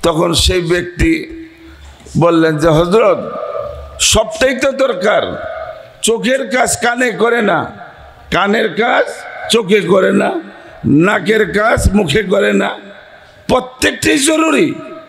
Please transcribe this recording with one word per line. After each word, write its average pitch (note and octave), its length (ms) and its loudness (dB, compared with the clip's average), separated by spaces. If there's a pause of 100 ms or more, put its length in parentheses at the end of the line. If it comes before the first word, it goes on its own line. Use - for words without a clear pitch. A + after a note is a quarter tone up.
তখন E3+ 300 2
সেই F3+ 280 0
ব্যক্তি E3 640 -2 (880)
বললেন D#3+ 400 2
যে, D3 100 2
"হযরত, F3 500 4 (840)
সবটাই - 560 0
তো C4+ 160 0
দরকার, G3+ 500 0 (800)
চোখের A3+ 480 0
কাজ A#3 320 0
কানে A#3+ 300 0
করে A3+ 300 0
না, E3+ 300 0 (600)
কানের G3+ 440 0
কাজ B3 300 0 (460)
চোখে G#3+ 300 2
করে F#3 300 2
না, - 300 0 (440)
নাকের F#3+ 760 2
কাজ A3+ 340 2
মুখে G3+ 300 2
করে G3+ 300 0
না, - 260 -2 (680)
প্রত্যেকটাই B3+ 720 0
জরুরি।" D4 560 2 (360)